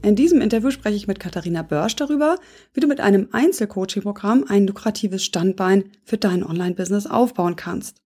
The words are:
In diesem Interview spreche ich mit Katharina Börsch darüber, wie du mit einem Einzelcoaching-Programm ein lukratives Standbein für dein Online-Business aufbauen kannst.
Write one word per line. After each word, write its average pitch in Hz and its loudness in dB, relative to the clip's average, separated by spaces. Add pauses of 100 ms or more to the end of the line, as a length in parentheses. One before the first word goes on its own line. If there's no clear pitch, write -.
In 208 4
diesem 302 4
Interview 226 2
spreche 214 -4
ich 202 -6
mit 196 -4
Katharina 170 -6
Börsch 160 -4
darüber, 294 0 (380)
wie - -2
du 311 2
mit 285 0
einem 196 2
Einzelcoaching-Programm 208 0
ein 202 4
lukratives 202 -4
Standbein 190 2 (180)
für 214 -4
dein 180 0
Online-Business 180 -4
aufbauen 208 0
kannst. - -10